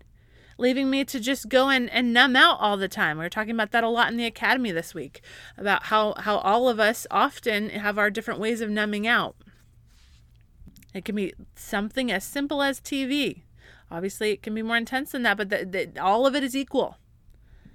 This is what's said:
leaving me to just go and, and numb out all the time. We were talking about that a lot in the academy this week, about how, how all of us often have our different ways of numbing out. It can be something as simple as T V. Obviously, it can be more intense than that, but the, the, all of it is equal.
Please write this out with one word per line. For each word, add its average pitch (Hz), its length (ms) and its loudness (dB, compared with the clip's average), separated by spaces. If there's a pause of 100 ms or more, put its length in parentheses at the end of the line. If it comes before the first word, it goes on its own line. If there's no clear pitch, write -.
(560)
leaving 262 320 2
me 269 160 0
to 269 160 -6
just 233 300 -4
go 262 180 4
and, 254 220 2
and 240 240 0
numb 247 200 6
out 302 260 8
all 202 180 2
the 190 100 -2
time. 160 300 -2
We 165 80 -4
were - 20 -6
talking 214 240 -4
about 220 200 -2
that 233 120 2
a 226 60 0
lot 233 200 2
in 233 60 -4
the 233 80 -2
academy 226 480 -2
this 165 220 -6
week, 147 260 -12 (380)
about 196 260 0
how, 214 320 2
how 208 220 -2
all 233 280 4
of 220 140 2
us 220 300 2
often 208 580 0
have 208 300 -4
our 208 100 4
different 208 320 -4
ways 220 220 -2
of 214 80 -4
numbing 208 360 -2
out. 214 300 0 (1600)
It 190 100 -10
can 208 100 -4
be 202 200 -4 (200)
something 220 560 -4
as 190 140 0
simple 285 380 -2
as 277 180 0
T 269 240 -4
V. 262 400 -2 (460)
Obviously, 190 400 -4
it - 120 -4
can 214 120 -6
be 220 80 -4
more 226 160 0
intense 262 340 -4
than 254 120 -2
that, 202 120 2
but 208 140 -4
the, 202 160 -2
the, 170 340 -6
all 208 260 4
of 262 80 4
it 285 80 0
is 262 140 -4
equal. 269 400 -2 (800)